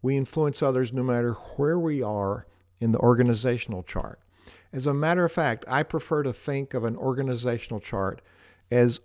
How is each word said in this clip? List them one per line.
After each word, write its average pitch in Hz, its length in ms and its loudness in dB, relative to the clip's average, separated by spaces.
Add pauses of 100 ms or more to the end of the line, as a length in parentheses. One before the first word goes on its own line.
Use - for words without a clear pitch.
We 135 160 2
influence 143 460 0
others 127 300 0
no 127 100 -2
matter 120 300 2
where 147 440 -2
we 160 240 -2
are 104 460 -2 (320)
in 113 140 2
the 117 80 2
organizational 120 800 2
chart. - 380 -8 (520)
As 135 140 -4
a 143 80 2
matter 170 300 2
of 165 80 0
fact, 131 340 0
I 135 160 0
prefer 151 400 -2
to 127 100 -2
think 139 400 -6
of 117 120 -2
an 117 100 0
organizational 123 840 -2
chart 95 420 -4 (480)
as 123 340 4